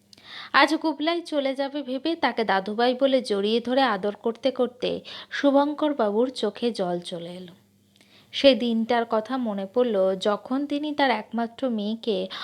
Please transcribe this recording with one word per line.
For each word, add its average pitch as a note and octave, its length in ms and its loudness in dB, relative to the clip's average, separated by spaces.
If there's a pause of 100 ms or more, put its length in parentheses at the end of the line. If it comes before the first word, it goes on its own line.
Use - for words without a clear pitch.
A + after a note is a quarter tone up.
(540)
আজ D4+ 220 4
কুবলাই D#4 460 -2
চলে C4+ 340 -2
যাবে C#4 280 -4
ভেবে C4+ 320 -4
তাকে A#3+ 280 0
দাদুভাই G#3+ 500 2
বলে C4 280 2
জড়িয়ে G#3 380 0
ধরে B3 220 2
আদর G#3 340 0
করতে A#3 360 -2
করতে F#3+ 500 -2 (300)
শুভঙ্করবাবুর C#4 1000 2
চোখে A#3 420 -4
জল F3 280 -4
চলে F3 340 -10
এলো। F3+ 200 -16 (800)
সে C4+ 240 8
দিনটার A3+ 540 0
কথা A3 280 -2
মনে G3+ 360 -4
পড়ল, G3 420 4
যখন A3 520 -2
তিনি D4 240 -4
তার C#4+ 200 2
একমাত্র A3+ 580 -4
মেয়েকে G#3+ 580 -2 (160)